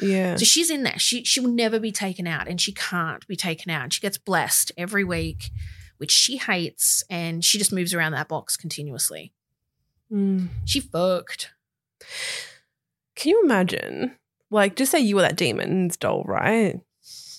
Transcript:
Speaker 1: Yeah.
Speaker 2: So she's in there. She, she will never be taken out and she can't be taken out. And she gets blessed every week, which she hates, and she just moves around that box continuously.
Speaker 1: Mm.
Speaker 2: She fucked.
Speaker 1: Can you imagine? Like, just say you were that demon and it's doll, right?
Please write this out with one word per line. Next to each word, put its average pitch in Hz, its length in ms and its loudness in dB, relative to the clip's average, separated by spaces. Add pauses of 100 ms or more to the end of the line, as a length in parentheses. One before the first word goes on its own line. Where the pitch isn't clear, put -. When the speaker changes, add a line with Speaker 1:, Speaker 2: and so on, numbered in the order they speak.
Speaker 1:
Yeah. 190 340 2
Speaker 2:
So 226 100 2
she's 330 260 4
in 285 100 -2
there. - 160 -2
She, 240 280 0
she - 160 2
will 247 120 2
never 226 260 2
be 214 120 -2
taken 190 340 -4
out 165 220 -4
and 180 120 -6
she - 120 0
can't 160 560 -4
be 190 80 -6
taken 170 340 -4
out. 151 140 -2
And 156 100 -4
she - 80 -4
gets 196 160 -4
blessed - 600 0
every 196 260 -2
week, 165 480 -4 (460)
which 147 140 -2
she - 260 4
hates, - 720 0
and 170 340 -4
she - 140 4
just 202 160 0
moves 180 220 0
around 160 160 0
that 147 160 -2
box - 280 -4
continuously. 143 800 -6 (800)
Speaker 1:
Mm. 190 360 0 (160)
Speaker 2:
She - 140 0
fucked. 180 680 -4 (1700)
Speaker 1:
Can 302 160 2
you 440 120 8
imagine? 208 720 2 (360)
Like, 202 240 4
just 269 160 2
say 330 80 6
you 208 160 4
were 185 80 6
that 156 120 4
demon 117 360 0
and 185 180 2
it's - 80 -6
doll, 107 280 0
right? 196 540 2 (600)